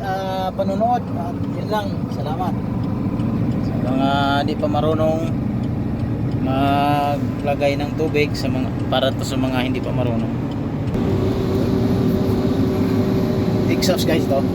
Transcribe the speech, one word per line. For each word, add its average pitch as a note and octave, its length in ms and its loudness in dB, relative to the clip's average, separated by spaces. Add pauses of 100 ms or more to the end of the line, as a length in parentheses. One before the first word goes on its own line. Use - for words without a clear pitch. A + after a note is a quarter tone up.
ah, F#3+ 480 -2
panunood. G3 640 0
At - 220 -4 (180)
yun - 160 -4
lang, G#3 160 -2 (240)
salamat. - 400 -4 (1120)
Sa - 100 -2 (140)
mga C3+ 220 0 (340)
di D3 160 0
pa D#3 80 0
marunong D#3 520 2 (1200)
maglagay C#3 1400 0
ng C#3+ 160 -2
tubig, D3 400 0
sa C3 160 -2
mga, B2+ 160 0 (240)
para C3 240 2
to B2+ 80 -2
sa C3 160 -2
mga B2+ 320 0
hindi B2+ 80 0
pa B2 160 -2
marunong. A#2 400 0 (3500)
Exhaust, - 320 2
guys, D#3+ 160 2
to. C3+ 160 2 (140)